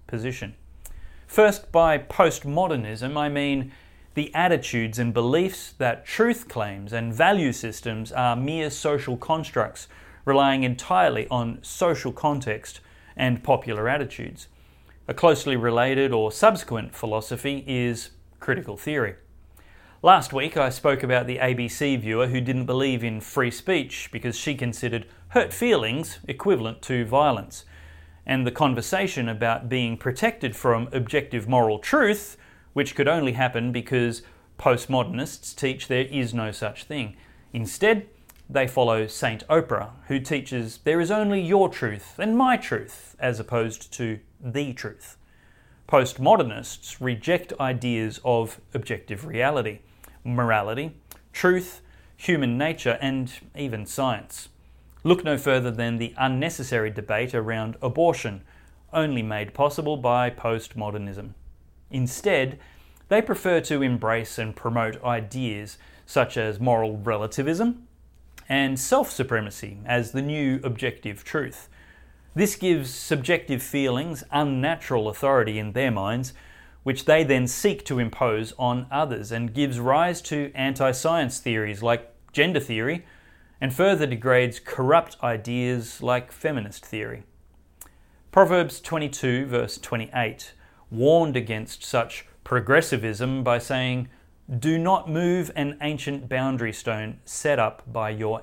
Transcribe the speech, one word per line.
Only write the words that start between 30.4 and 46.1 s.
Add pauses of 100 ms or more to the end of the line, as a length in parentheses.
from
objective
moral
truth, (340)
which
could
only
happen
because (380)
postmodernists
teach
there
is
no
such
thing. (380)
Instead, (440)
they
follow
Saint
Oprah, (160)
who
teaches
there
is
only
your
truth
and
my
truth,
as
opposed
to (200)
the
truth. (720)
Postmodernists